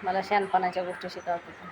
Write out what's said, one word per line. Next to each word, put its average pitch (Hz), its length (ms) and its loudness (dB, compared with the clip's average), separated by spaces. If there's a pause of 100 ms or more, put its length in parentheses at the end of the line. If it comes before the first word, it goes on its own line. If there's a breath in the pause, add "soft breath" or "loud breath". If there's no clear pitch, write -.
मला 190 180 2
शहाणपणाच्या 185 600 2
गोष्टी 180 260 -6
शिकवते 175 420 -6
तू. - 200 -16